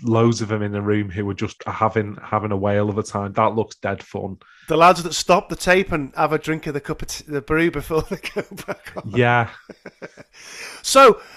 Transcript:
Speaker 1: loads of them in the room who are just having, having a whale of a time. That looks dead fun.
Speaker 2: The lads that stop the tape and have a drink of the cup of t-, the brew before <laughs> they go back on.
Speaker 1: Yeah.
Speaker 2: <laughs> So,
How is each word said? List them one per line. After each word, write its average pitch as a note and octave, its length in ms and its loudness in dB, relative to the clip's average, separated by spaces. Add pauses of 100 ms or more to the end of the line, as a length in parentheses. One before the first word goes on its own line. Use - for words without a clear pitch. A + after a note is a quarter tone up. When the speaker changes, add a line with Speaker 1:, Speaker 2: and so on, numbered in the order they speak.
Speaker 1:
loads A2+ 380 4
of G#2 60 -4
them G#2+ 160 -2
in G#2 80 -4
the G#2 100 -4
room G#2 300 0
who G2+ 180 -4
are G2+ 60 -4
just - 320 -8
having, G#2 560 -2
having G#2+ 280 -2
a G2 60 -2
whale G#2 320 0
of G2+ 80 -4
a G#2+ 60 -2
time. G2+ 300 -6
That A2 200 2
looks A2 220 -4
dead G2 260 -8
fun. F#2+ 360 -10 (300)
Speaker 2:
The D#3+ 100 0
lads E3+ 260 6
that D#3+ 100 -8
stop F#3 340 2
the E3 80 -8
tape F#3 360 2
and D3 240 -4
have D#3 180 0
a D3+ 60 0
drink D#3 260 -6
of D3+ 80 -8
the C#3 80 -6
cup - 220 -8
of - 60 -12
t-, - 180 -10
the D3 120 -4
brew E3 300 0
before D#3 320 -4
<laughs> - 80 -8
they F#3 80 -6 (160)
go G3+ 80 -6 (240)
back - 320 -12
on. G#2 180 -12
Speaker 1:
Yeah. A#2+ 340 2 (540)
Speaker 2:
<laughs> - 60 -16 (760)
So, C4+ 380 6 (160)